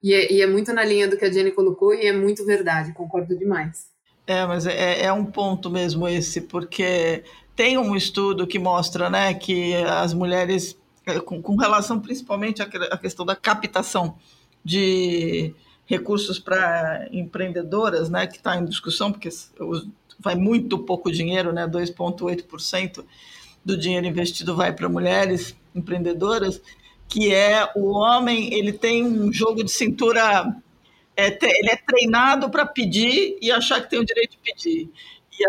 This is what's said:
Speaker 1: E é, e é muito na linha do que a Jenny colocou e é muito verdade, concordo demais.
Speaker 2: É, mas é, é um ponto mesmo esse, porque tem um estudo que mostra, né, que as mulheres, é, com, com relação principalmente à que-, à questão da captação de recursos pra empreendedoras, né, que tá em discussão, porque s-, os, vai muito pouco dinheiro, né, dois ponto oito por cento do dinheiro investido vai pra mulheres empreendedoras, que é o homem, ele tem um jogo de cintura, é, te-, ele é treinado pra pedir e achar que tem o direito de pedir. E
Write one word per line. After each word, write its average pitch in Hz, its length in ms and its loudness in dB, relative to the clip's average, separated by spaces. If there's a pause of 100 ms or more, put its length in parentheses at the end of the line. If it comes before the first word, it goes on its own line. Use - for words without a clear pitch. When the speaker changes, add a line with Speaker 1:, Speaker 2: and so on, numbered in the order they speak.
Speaker 1:
E 196 120 4
é, 190 180 4
e 196 80 6
é 190 60 6
muito 208 260 2
na 226 100 2
linha 202 240 2
do 190 120 0
que 202 80 0
a 190 40 2
Jenny 190 200 2
colocou 196 420 2
e 226 140 2
é 202 60 4
muito 202 340 0
verdade, 165 480 0
concordo 175 420 -4
demais. 170 540 -4 (360)
Speaker 2:
É, 185 200 0
mas 175 200 -2
é, 180 360 0
é 190 100 2
um 208 140 0
ponto 190 420 -2
mesmo 175 400 -2
esse, 175 320 -2
porque 175 840 -2 (320)
tem 254 220 2
um 214 180 0
estudo 196 520 0
que 185 120 -4
mostra, 180 520 0
né, 190 240 2
que 180 400 -2
as 170 400 0
mulheres, 180 640 0 (280)
é, 175 140 -2
com, 170 220 -10
com 208 120 -2
relação 214 460 2
principalmente 214 600 -6
à 196 40 -6
que-, 196 120 -10
à 175 180 -4
questão 180 300 -8
da 190 100 0
captação 196 800 -2 (480)
de 170 920 0 (300)
recursos 190 540 -2
pra 170 720 0
empreendedoras, 175 960 -2
né, 180 180 -2
que - 120 -14
tá 185 180 -2
em 175 80 -2
discussão, 165 460 -4
porque 202 180 -8
s-, - 300 -14
os, 165 280 -6 (320)
vai 180 180 -2
muito 196 420 0
pouco 180 320 -4
dinheiro, 170 420 -2
né, 170 140 -2
dois 175 240 -4
ponto 175 360 -6
oito 175 180 -4
por 160 160 -18
cento 185 440 -6 (580)
do 190 140 -2
dinheiro 180 300 0
investido 170 500 -4
vai 175 160 0
pra 175 160 -4
mulheres 180 680 0 (200)
empreendedoras, 175 880 -2 (460)
que 208 260 2
é 208 400 4
o 196 160 2
homem, 233 640 2
ele 208 180 0
tem 233 320 2
um 220 280 2
jogo 226 320 2
de 190 80 -4
cintura, 214 840 2 (640)
é, 202 120 2
te-, 202 300 2
ele 214 120 2
é 226 60 4
treinado 247 720 4
pra 285 160 2
pedir 247 800 2
e 226 80 2
achar 240 300 2
que 247 100 -10
tem 240 80 0
o 233 60 2
direito 233 260 0
de - 80 -20
pedir. 330 500 -4 (480)
E 202 120 0